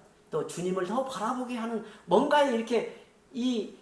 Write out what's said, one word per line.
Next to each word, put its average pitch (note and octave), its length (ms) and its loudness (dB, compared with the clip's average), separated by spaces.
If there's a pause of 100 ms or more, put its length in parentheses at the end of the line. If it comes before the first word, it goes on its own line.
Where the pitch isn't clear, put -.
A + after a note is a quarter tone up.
(300)
또 D#3 160 -2
주님을 F3+ 400 -2
더 A#3 180 0
바라보게 B3 540 -4
하는 A3+ 260 -4 (220)
뭔가에 C4+ 480 6
이렇게 A3+ 520 -2 (300)
이, A#3 460 -2